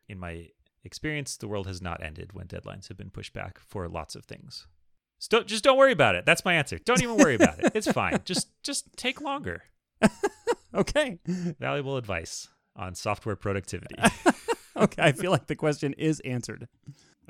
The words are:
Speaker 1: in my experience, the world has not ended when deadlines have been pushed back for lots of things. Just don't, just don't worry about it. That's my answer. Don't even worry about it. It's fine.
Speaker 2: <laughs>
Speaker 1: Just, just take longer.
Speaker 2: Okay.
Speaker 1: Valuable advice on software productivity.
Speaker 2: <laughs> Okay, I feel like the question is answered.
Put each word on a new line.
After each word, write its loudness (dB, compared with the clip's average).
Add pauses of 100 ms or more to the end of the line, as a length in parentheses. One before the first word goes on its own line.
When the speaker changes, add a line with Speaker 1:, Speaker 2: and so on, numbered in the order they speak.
Speaker 1:
in -14
my -12 (340)
experience, -8
the -10
world -6
has -8
not -8
ended -12
when -12
deadlines -12
have -14
been -14
pushed -14
back -12
for -10
lots -10
of -18
things. -18 (500)
Just -10
don't, 4
just -2
don't 8
worry 10
about 6
it. -2
That's 4
my 4
answer. 0
Don't 2
even 0
worry 8
about 4
it. 2
It's 0
fine. 2
Speaker 2:
<laughs> -16
Speaker 1:
Just, -4 (140)
just -8
take -4
longer. -6 (1120)
Speaker 2:
Okay. 0 (400)
Speaker 1:
Valuable -4
advice -6 (280)
on -10
software -4
productivity. -6
Speaker 2:
<laughs> 0 (760)
Okay, 2
I 6
feel -2
like 2
the -4
question -2
is -2
answered. -8 (600)